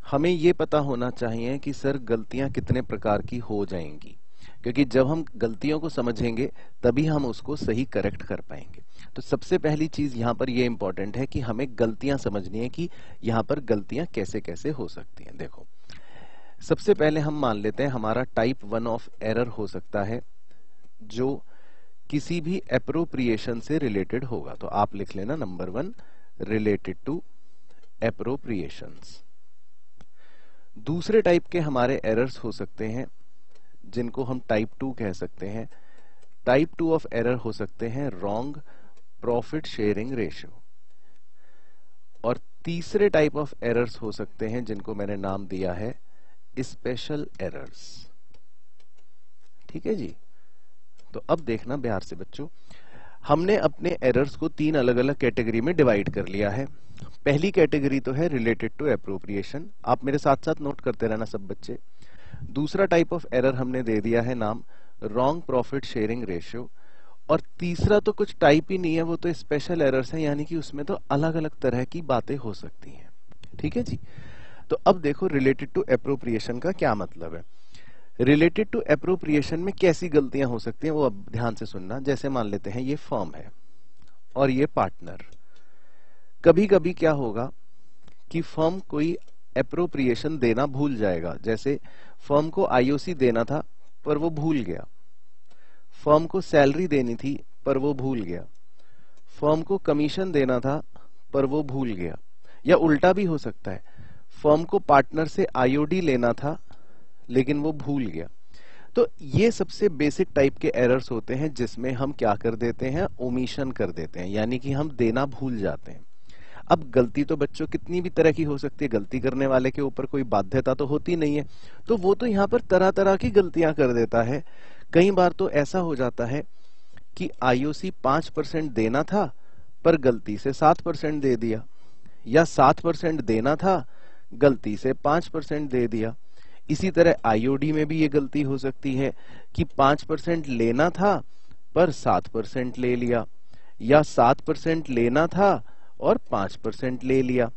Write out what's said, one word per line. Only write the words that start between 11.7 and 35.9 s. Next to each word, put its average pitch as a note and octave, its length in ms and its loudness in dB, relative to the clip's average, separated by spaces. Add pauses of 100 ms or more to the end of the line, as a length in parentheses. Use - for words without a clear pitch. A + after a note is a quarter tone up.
समझनी G2+ 420 -4
है B2 100 -4
कि F3 200 -6 (340)
यहाँ A2+ 200 2
पर D3 160 0
गलतियां A#2 460 -2
कैसे G#2+ 360 -4
कैसे E2+ 280 -6
हो C3 180 -4
सकती - 360 -10
हैं। - 140 -12
देखो, - 280 -10 (960)
सबसे - 320 2
पहले D#3 260 4
हम D3+ 140 0
मान C3 240 2
लेते G#2 260 0
हैं C#3+ 60 0
हमारा A#2 340 0
type B2 400 0
one A2+ 240 -2
of A#2 220 -4 (140)
error A2 240 0
हो A2 200 -4
सकता G2 360 -4
है A2+ 180 -2 (840)
जो A#2+ 400 -2 (680)
किसी E3 320 -2
भी E3+ 180 -2
appropriation B2 1000 -2
से D3 180 -2
related A2+ 460 0
होगा। D#2+ 300 -6
तो - 140 -8
आप G2+ 280 0
लिख G2+ 200 -6
लेना G#2 200 -4
number F#2 340 -6
वन, D3 240 -4 (480)
related G#2 540 0 (140)
to D#3+ 100 -2 (840)
appropriations। G#2+ 1120 -4 (1600)
दूसरे E3+ 440 2
type F3 240 6
के F3 140 -2
हमारे C3+ 460 2
errors A#2 320 2
हो A2+ 140 -4
सकते G2+ 360 -6
हैं A#2+ 200 -4 (800)
जिनको A#2+ 380 -2
हम B2+ 260 -2
type G#2+ 200 2 (100)
two C3+ 120 -2
कह A2+ 200 -2
सकते F2+ 360 -6
हैं। A2+ 220 -6 (760)